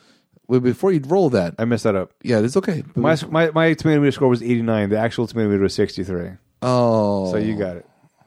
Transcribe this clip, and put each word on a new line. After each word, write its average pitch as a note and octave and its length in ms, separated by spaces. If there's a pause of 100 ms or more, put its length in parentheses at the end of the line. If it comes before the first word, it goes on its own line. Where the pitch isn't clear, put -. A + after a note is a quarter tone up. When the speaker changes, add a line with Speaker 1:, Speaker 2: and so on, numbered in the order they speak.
(480)
Speaker 1:
Wait, B2+ 140
before B2+ 300
you D#3 140
roll E3+ 240
that. F2+ 280
Speaker 2:
I A2 60
messed A#2 200
that G#2 120
up. F#2 160 (100)
Speaker 1:
Yeah, A2+ 180
that's B2 180
okay. F#3 240 (120)
But - 20
Speaker 2:
My, D3+ 200 (140)
my, D#3+ 220
my D#3+ 220
tomato D#3 260
meter C#3 120
score C3+ 160
was A#2+ 140
eighty-nine. A2+ 480
The G#2+ 80
actual A2+ 280
tomato A2 240
meter G2 120
was G2 120
sixty-three. F#2 560 (320)
Speaker 1:
Oh. A2 680
Speaker 2:
So A2 60
you G#2+ 180
got F#2 220
it. - 80 (400)